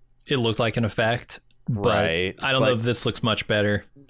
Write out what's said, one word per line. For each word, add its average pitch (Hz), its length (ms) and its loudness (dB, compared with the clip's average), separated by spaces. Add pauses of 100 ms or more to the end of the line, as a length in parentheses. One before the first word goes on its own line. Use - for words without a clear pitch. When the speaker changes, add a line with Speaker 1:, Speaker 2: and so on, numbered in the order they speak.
(280)
Speaker 1:
It 147 80 0
looked 113 240 0
like 113 160 0
an 117 80 2
effect, 113 560 -2 (280)
but 107 200 0
Speaker 2:
Right, 85 520 0
Speaker 1:
I 139 120 -2
don't 131 100 2
know 113 120 4
Speaker 2:
but 113 60 -2
Speaker 1:
if 113 40 -4
this 120 220 -2
looks 113 160 -4
much 110 260 0
better. 104 360 2 (240)